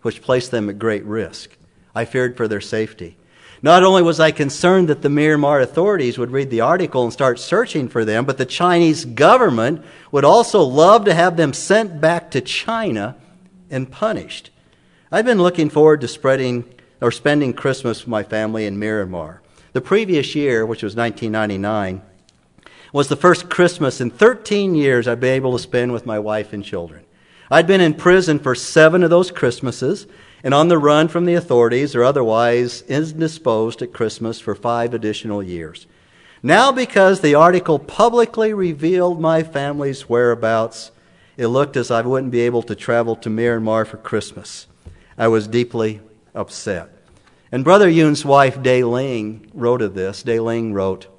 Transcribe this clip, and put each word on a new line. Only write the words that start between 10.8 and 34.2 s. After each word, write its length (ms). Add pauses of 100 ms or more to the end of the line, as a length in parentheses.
to 80
have 220
them 160
sent 480
back 300
to 100
China 760 (540)
and 200
punished. 600 (600)
I'd 160
been 160
looking 260
forward 320
to 80
spreading 560 (380)
or 80
spending 420
Christmas 480
with 80
my 140
family 420
in 140
Myanmar. 600 (360)
The 80
previous 520
year, 300
which 180
was 140
nineteen 360
ninety-nine, 680 (880)
was 180
the 80
first 340
Christmas 500
in 100
thirteen 640
years 320
I'd 140
been 140
able 180
to 100
spend 300
with 140
my 120
wife 360
and 100
children. 400 (460)
I'd 160
been 160
in 100
prison 460
for 160
seven 500
of 60
those 200
Christmases 760 (360)
and 120
on 140
the 100
run 280
from 200
the 80
authorities 600
or 80
otherwise 840
indisposed 920
at 100
Christmas 480